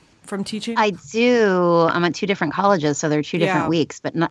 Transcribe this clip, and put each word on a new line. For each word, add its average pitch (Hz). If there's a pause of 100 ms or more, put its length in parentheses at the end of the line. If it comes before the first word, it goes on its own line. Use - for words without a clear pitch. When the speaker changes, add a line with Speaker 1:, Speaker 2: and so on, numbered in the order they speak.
(220)
Speaker 1:
from 196
teaching? 220
Speaker 2:
I 214 (220)
do. 190
I'm 175
at 175
two -
different 180
colleges, 175
so 165
they're 151
two 175
different 170
Speaker 1:
Yeah. 160
Speaker 2:
weeks, 160
but -
n-, 165